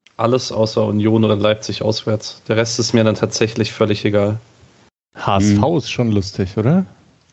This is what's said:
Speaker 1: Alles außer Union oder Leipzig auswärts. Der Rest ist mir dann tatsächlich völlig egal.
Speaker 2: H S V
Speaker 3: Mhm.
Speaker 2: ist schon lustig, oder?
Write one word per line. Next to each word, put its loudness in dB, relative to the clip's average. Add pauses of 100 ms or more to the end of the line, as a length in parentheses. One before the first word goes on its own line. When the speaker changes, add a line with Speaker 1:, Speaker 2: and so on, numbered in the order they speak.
(180)
Speaker 1:
Alles 0
außer 0
Union 2
oder 2
Leipzig -2
auswärts. -4
Der 0
Rest -2
ist -2
mir 4
dann 2
tatsächlich -2
völlig -2
egal. 0 (760)
Speaker 2:
H 0
S 4
V 2
Speaker 3:
Mhm. 0
Speaker 2:
ist -4
schon -2
lustig, -4
oder? 2 (480)